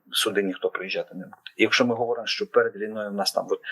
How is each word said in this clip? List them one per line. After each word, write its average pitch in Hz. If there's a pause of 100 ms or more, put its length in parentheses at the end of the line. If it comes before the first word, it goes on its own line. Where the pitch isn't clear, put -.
(120)
сюди 101
ніхто 92
приїжджати 92
не 92
буде. - (220)
Якщо 110
ми 120
говоримо, 117
що -
перед 113
війною 107
в 101
нас 98
там -
от - (120)